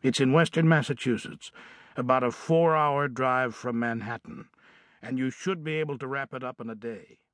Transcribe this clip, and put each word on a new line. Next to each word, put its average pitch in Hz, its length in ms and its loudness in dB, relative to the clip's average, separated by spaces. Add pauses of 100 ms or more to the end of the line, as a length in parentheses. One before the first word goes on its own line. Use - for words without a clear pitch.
It's 131 180 2
in 131 140 4
western 160 340 6
Massachusetts, 127 840 0 (440)
about 127 280 2
a 120 80 2
four-hour 156 760 2
drive 127 460 0
from 120 240 -6
Manhattan, 117 680 -6 (540)
and 127 200 -6
you 131 100 -4
should 175 340 -6
be 156 100 -4
able 151 260 -4
to 135 80 -10
wrap 139 260 -6
it 131 100 -8
up 127 160 -10
in 113 120 -10
a 113 40 -10
day. 107 440 -12 (140)